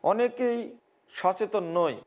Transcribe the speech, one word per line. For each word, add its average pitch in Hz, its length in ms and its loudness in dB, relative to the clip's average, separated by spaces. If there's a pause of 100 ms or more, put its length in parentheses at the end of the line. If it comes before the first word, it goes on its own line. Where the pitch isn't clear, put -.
অনেকেই 240 560 2 (540)
সচেতন 190 520 0 (120)
নই। 156 180 2 (120)